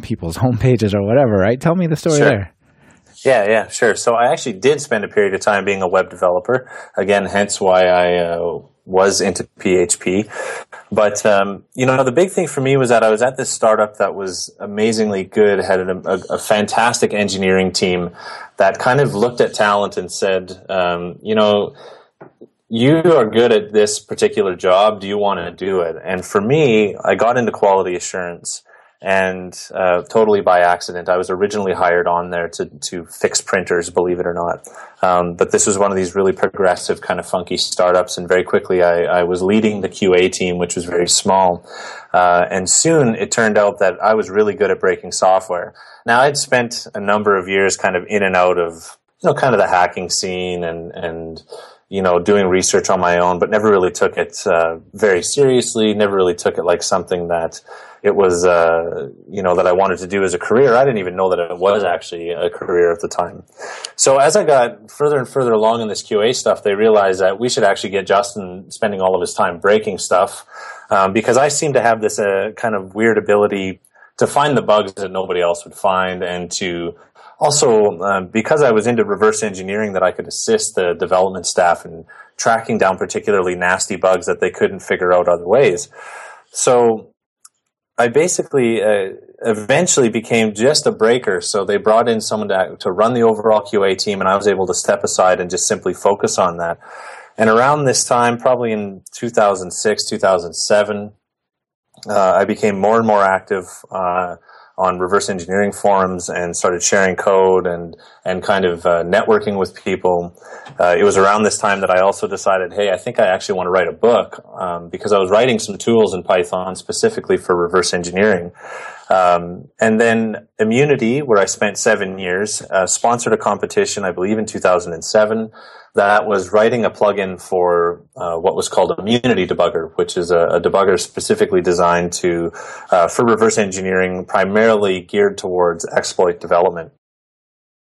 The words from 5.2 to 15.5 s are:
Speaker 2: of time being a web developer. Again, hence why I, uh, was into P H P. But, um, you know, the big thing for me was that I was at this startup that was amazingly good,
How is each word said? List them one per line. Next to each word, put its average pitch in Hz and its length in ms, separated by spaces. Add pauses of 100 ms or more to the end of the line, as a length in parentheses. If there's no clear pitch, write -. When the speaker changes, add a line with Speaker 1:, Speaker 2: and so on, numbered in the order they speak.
Speaker 2:
of 92 80
time 98 240
being 98 160
a 90 80
web 92 220
developer. 90 580 (260)
Again, 98 300
hence 101 340
why 92 280
I, 90 300
uh, 85 420 (260)
was 95 340
into 95 260 (140)
P 92 160
H 92 240
P. 95 300 (600)
But, 104 360
um, 98 400 (100)
you 127 100
know, 131 200
the 127 80
big 180 160
thing 180 180
for 143 140
me 135 160
was 127 100
that 117 160
I 113 60
was 107 120
at 127 140
this 123 140
startup 107 480
that 95 180
was 95 460
amazingly 104 640
good, 101 340